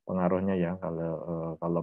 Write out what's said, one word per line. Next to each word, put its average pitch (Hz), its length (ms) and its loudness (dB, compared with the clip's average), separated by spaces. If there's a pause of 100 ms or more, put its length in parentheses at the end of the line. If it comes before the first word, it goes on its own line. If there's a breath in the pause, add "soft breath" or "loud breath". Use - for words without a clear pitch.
pengaruhnya 92 560 2
ya. 87 160 0
Kalau, 82 360 -4 (120)
eh, 82 320 -4
kalau 85 260 0